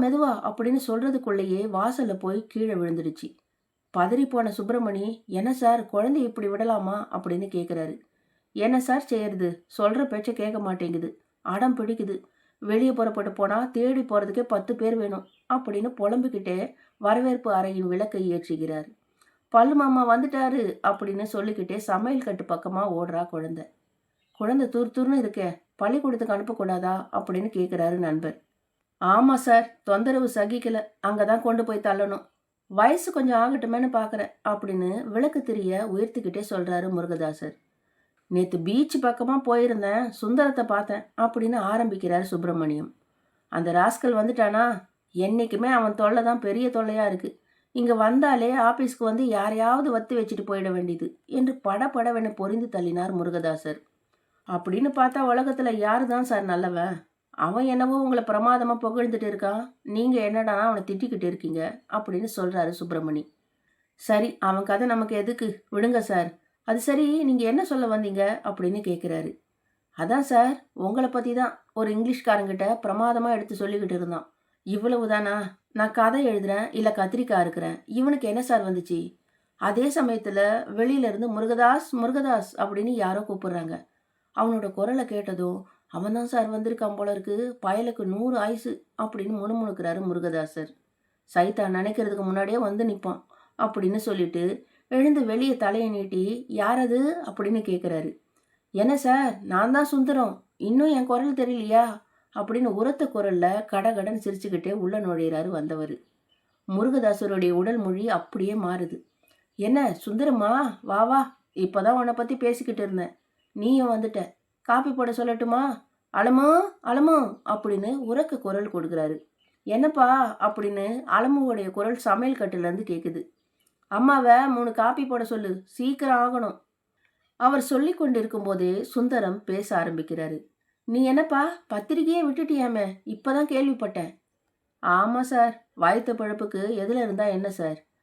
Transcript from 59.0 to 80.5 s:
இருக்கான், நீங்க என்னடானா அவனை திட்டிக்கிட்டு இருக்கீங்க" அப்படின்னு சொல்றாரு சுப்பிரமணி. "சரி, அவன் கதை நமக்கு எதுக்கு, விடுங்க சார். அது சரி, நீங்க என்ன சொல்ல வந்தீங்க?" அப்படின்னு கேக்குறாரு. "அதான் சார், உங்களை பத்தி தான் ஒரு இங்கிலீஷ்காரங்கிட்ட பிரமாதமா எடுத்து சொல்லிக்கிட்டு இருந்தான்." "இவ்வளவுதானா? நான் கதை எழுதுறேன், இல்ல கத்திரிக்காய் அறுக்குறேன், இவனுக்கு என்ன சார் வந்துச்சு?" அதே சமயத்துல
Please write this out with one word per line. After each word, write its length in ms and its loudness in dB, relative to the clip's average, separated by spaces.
இருக்கான், 360 -2
நீங்க 380 0
என்னடானா 400 0
அவனை 240 0
திட்டிக்கிட்டு 400 -4
இருக்கீங்க" 640 -4
அப்படின்னு 460 -4
சொல்றாரு 340 -2
சுப்பிரமணி. 540 -4
"சரி, 360 0
அவன் 260 0
கதை 240 0
நமக்கு 280 0
எதுக்கு, 320 -2
விடுங்க 260 2
சார். 320 0
அது 120 0
சரி, 440 2
நீங்க 200 2
என்ன 220 2
சொல்ல 220 0
வந்தீங்க?" 340 0
அப்படின்னு 360 -2
கேக்குறாரு. 520 -4
"அதான் 320 2
சார், 260 6
உங்களை 360 -2
பத்தி 240 -2
தான் 200 0
ஒரு 180 -2
இங்கிலீஷ்காரங்கிட்ட 760 0
பிரமாதமா 500 0
எடுத்து 240 -4
சொல்லிக்கிட்டு 360 -4
இருந்தான்." 420 -6
"இவ்வளவுதானா? 680 0
நான் 200 0
கதை 360 4
எழுதுறேன், 440 0
இல்ல 180 0
கத்திரிக்காய் 520 0
அறுக்குறேன், 440 -4
இவனுக்கு 420 0
என்ன 140 -2
சார் 240 2
வந்துச்சு?" 340 -2
அதே 400 0
சமயத்துல 440 0